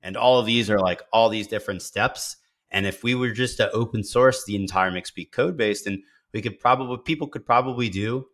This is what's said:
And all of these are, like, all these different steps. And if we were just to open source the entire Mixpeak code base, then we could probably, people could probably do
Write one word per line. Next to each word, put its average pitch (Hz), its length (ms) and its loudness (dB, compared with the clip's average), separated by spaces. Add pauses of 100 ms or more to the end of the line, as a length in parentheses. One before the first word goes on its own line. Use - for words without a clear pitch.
And 95 140 -10
all 123 240 6
of 110 60 0
these 117 220 2
are, 104 120 4
like, 90 200 0 (120)
all 113 160 6
these 104 180 -2
different 101 340 -6
steps. - 560 -4 (360)
And 98 140 0
if 95 180 -6
we 123 100 2
were 127 160 0
just 120 280 -2
to 107 120 2
open 113 320 -2
source 127 420 4
the 104 120 -4
entire 95 340 0
Mixpeak 90 400 -10
code 127 260 -2
base, 107 260 0
then 98 200 -6 (300)
we 107 100 -6
could 110 160 -6
probably, 127 380 0
people 151 320 -4
could - 180 -12
probably 123 420 0
do 110 460 -4